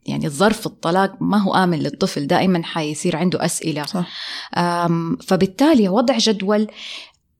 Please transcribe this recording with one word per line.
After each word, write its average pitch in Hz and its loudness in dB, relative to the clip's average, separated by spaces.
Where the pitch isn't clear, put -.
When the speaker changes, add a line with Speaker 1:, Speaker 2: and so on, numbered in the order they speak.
Speaker 1:
يعني 147 -4
ظرف 190 2
الطلاق 190 -2
ما 180 2
هو 196 2
آمن 175 2
للطفل، 147 -2
دائمًا 180 2
حيصير 160 -4
عنده 156 0
أسئلة. 151 -4
Speaker 2:
صح. 175 -4
Speaker 1:
آم، 170 0
فبالتالي 202 2
وضع 233 2
جدول 214 0